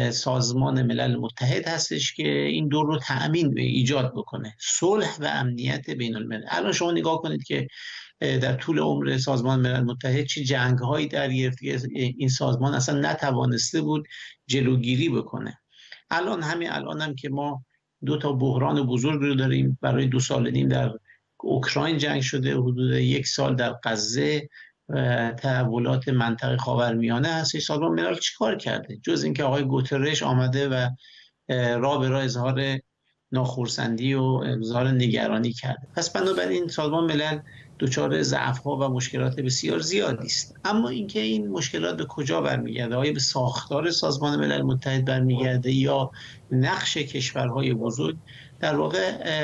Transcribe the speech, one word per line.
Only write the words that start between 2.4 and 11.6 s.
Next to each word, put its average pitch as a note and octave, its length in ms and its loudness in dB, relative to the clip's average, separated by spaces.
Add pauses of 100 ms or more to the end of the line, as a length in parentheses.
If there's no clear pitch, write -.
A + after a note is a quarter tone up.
دو D3 140 2
رو D3+ 160 0
تأمین، D3+ 600 0
ایجاد B2+ 580 2
بکنه، A2 440 -8
صلح F#3+ 600 0
و C#3+ 120 -4
امنیت C3 580 -2
بین A#2+ 260 -4
الملل. A2 320 -6
الان F#3 240 -2
شما E3+ 180 0
نگاه D#3+ 320 0
کنید D#3 220 -4
که، C3+ 240 -4 (520)
در C3 340 0
طول D3+ 240 -2
عمر C#3+ 400 0
سازمان C3 420 2
ملل B2+ 240 2
متحد B2+ 400 0
چه D3 200 -4
جنگ‌هایی B2+ 640 2
در C#3 240 -2
گرفت B2+ 260 0
که C#3 200 -4 (160)